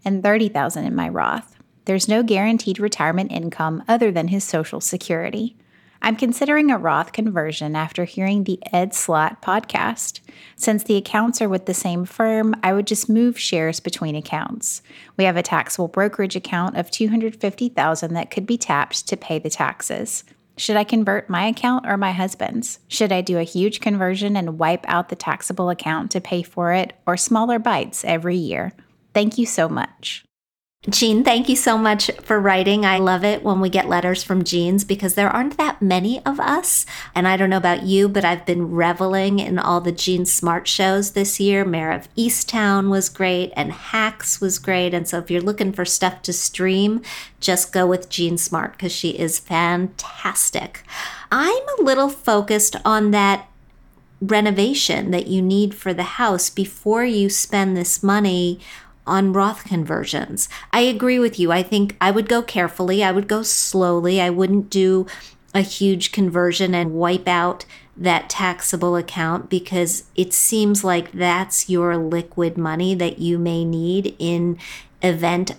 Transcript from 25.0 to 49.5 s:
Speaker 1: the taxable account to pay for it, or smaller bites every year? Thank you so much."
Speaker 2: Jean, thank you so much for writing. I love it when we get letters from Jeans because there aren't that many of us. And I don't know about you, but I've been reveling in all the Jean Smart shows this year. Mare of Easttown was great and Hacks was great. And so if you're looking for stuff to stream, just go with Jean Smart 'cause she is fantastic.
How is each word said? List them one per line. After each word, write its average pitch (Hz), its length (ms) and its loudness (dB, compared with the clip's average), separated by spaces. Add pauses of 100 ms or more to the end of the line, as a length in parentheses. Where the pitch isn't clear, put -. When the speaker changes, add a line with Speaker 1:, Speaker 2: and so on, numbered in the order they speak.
Speaker 1:
the - 60 -8
taxable 180 540 -4
account 160 420 -4
to 180 100 -2
pay 175 220 -4
for 175 300 -2
it, 185 200 0 (140)
or 185 100 0
smaller 233 400 2
bites 220 480 -2
every 170 320 0
year? 170 360 -4 (420)
Thank 214 240 2
you 233 80 2
so 165 200 0
much." - 560 -8 (640)
Speaker 2:
Jean, 226 340 4
thank 247 260 4
you 269 60 4
so 233 220 2
much 214 320 2 (140)
for 214 160 2
writing. 196 460 4
I 190 140 4
love 185 260 2
it 208 180 0
when 196 160 2
we 190 100 2
get 185 200 0
letters 180 340 0
from 185 200 0
Jeans 180 420 2
because 196 300 -2
there 202 140 4
aren't 254 280 0
that 294 240 -2
many 190 420 2
of 185 160 -2
us. - 460 0 (280)
And 180 140 2
I 190 80 4
don't 190 140 2
know 190 80 2
about 175 260 2
you, 190 240 4
but 196 160 0
I've 170 220 0
been 175 260 0
reveling 190 680 2
in 180 200 -2
all 175 220 2
the 175 100 -2
Jean 180 340 0
Smart 175 400 0
shows 196 460 0
this 202 300 -2
year. 196 240 4
Mare 160 260 0
of - 240 -4
Easttown 208 720 2
was 190 200 2
great 180 480 0
and 151 160 -4
Hacks - 640 -4
was 190 200 -2
great. 180 340 0
And 170 140 -2
so 175 100 -4
if 170 120 -8
you're 175 120 0
looking 196 320 -2
for 180 100 -4
stuff 180 380 -2
to - 100 -6
stream, 190 720 0 (400)
just 180 320 0
go 185 120 4
with 180 240 0
Jean 170 280 -2
Smart - 400 -4
'cause 175 160 -6
she - 160 -2
is 160 300 -2
fantastic. - 1400 -2 (480)